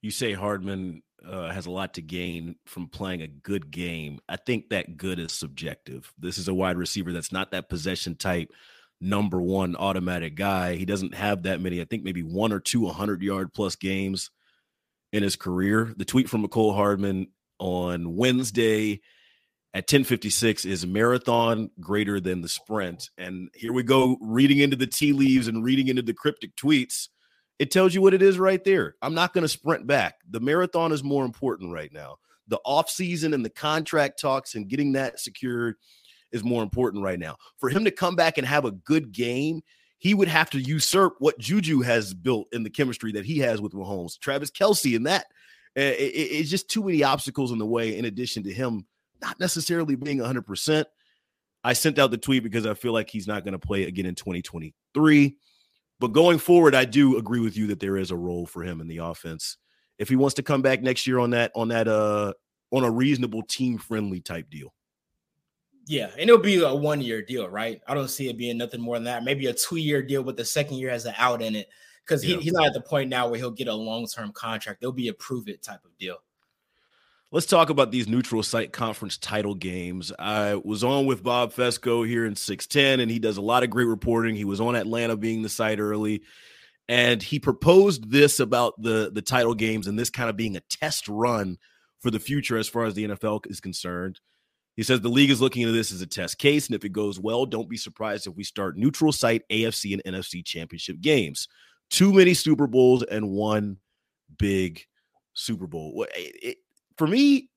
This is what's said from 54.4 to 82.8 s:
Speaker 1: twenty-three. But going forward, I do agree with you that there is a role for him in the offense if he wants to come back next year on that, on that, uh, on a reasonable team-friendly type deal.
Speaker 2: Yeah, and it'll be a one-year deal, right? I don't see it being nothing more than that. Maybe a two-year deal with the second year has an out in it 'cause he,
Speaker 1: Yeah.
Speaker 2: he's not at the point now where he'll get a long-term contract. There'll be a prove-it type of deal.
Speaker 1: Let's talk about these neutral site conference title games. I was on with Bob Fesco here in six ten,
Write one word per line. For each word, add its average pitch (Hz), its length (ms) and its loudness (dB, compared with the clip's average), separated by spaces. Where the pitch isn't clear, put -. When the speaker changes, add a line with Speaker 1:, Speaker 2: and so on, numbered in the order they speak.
Speaker 1:
twenty-three. 143 960 2
But 120 140 0
going 165 260 8
forward, 170 340 8
I 127 120 6
do 131 340 6
agree 117 200 -2
with 113 160 -2
you 107 120 -2
that 101 120 -4
there 98 160 -2
is 95 140 -2
a 90 60 -4
role 87 320 -6
for 85 160 -12
him 85 180 -8
in 80 60 -12
the 82 100 -10
offense 82 600 -10
if 104 100 -6
he 131 60 4
wants 135 200 4
to 147 60 -4
come 139 220 0
back 131 180 2
next 127 240 -2
year 127 140 2
on 120 100 2
that, 117 240 0
on 113 140 -4
that, 113 200 0
uh, 104 460 0
on 131 120 2
a 120 60 2
reasonable 123 540 0
team-friendly 107 800 -4
type 85 280 -12
deal. 71 240 -16
Speaker 2:
Yeah, 131 320 -4
and 143 40 -4
it'll 226 180 8
be 185 240 4
a 139 100 4
one-year 143 480 0
deal, 113 260 -6
right? 107 400 -6
I 131 60 -4
don't 139 140 -2
see 131 200 -6
it 117 100 -6
being 120 200 -4
nothing 120 240 -6
more 120 140 -4
than 113 80 -4
that. 117 200 -4
Maybe 135 220 -2
a 123 80 -2
two-year 147 480 -2
deal 131 220 -4
with 123 140 -8
the 120 80 -6
second 143 320 -4
year 131 120 -6
has 117 160 -6
an 113 120 -8
out 120 260 2
in 110 120 -2
it 104 140 -8
'cause 143 160 2
he, 160 80 0
Speaker 1:
Yeah. 170 80 0
Speaker 2:
he's 165 140 -2
not 165 120 6
at 135 80 4
the - 80 -6
point 135 280 -2
now 123 180 0
where 117 100 -2
he'll 123 140 -4
get 120 160 -6
a 110 80 -2
long-term 110 560 -8
contract. 107 500 -8
There'll 127 120 -6
be 123 160 -4
a 104 40 -8
prove-it 107 480 -10
type 101 240 -18
of 87 140 -20
deal. 92 240 -10
Speaker 1:
Let's 156 120 2
talk 165 240 6
about 131 220 4
these 117 180 -2
neutral 117 340 0
site 113 300 -4
conference 110 440 -8
title 101 380 -4
games. 90 640 -8
I 104 360 0
was 101 280 -4
on 135 220 4
with 120 180 0
Bob 123 300 0
Fesco 117 520 0
here 117 200 0
in 104 100 -4
six - 320 -8
ten, 135 320 4